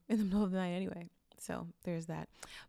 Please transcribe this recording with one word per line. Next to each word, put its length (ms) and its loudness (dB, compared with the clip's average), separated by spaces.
in 100 4
the 60 4
middle 200 4
of 80 2
the 60 2
night 140 2
anyway. 360 -4
So 300 -4
there's 220 -2
that. 220 -4